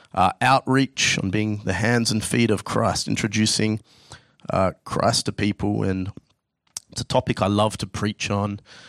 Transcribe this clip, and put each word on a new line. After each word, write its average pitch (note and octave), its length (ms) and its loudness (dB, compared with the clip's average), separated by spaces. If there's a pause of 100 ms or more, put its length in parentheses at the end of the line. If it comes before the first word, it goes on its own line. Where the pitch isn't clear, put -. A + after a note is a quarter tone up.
(160)
uh, F#2 160 4 (100)
outreach, C3 840 2
on F#2+ 80 -2
being G#2+ 340 -2
the F#2+ 80 0
hands A2+ 380 2
and G#2+ 120 0
feet A#2 280 2
of G2 120 -2
Christ, - 440 0
introducing, G#2+ 720 0 (720)
uh, F#2 220 2 (120)
Christ G2+ 400 0
to - 60 -4
people. G#2 500 -2
And F#2+ 300 -2 (800)
it's - 100 -8
a - 20 -4
topic - 380 0
I G2 60 2
love G#2 320 0
to G#2 80 -8
preach - 420 -4
on. G2+ 300 -2 (300)